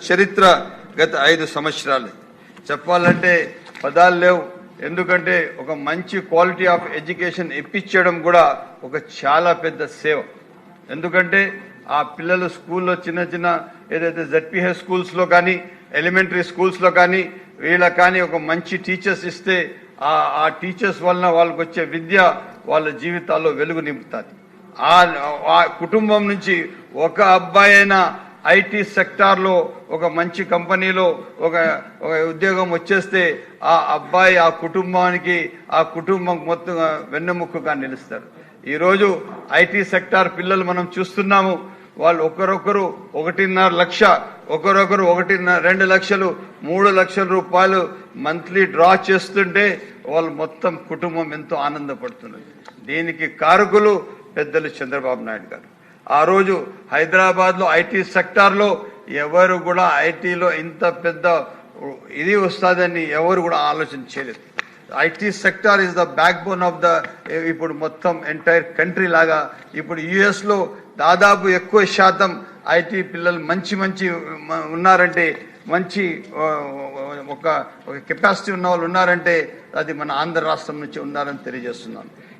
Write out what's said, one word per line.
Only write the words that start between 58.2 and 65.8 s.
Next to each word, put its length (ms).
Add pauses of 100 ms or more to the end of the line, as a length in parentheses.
ఎవరు 460
కూడా 420
ఐటీలో 560
ఇంత 320
పెద్ద 600 (640)
ఇది 260
వస్తుందని 760
ఎవరు 300
కూడా 160
ఆలోచన 420
చేయలేదు. 520 (480)
ఐటీ 280
sector 500
is 120